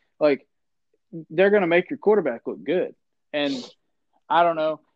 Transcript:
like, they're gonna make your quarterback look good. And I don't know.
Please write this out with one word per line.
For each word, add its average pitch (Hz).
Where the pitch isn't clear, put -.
like, 143
they're 185
gonna 196
make 175
your 139
quarterback 165
look -
good. 151
And 143
I -
don't 330
know. 311